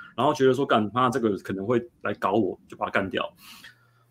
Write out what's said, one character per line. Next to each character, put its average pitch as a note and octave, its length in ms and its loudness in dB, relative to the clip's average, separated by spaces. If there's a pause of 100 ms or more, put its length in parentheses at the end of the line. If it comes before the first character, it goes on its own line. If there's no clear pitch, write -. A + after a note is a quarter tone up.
(160)
然 A#2+ 80 0
后 D3 80 4
觉 C3+ 140 2
得 B2+ 80 6
说 C3+ 120 0
，“干， A2 260 2
他 B2+ 180 2
这 B2+ 80 -2
个 G#2+ 200 0
可 - 140 -8
能 F#2+ 140 -6
会 A#2+ 180 0 (180)
来 G#2 120 -4
搞 G2 200 -2
我， G2+ 220 0 (120)
就 - 80 -18
把 G#2 100 -4
他 F#2+ 60 -10
干 G2 180 -2
掉。” - 180 -4 (840)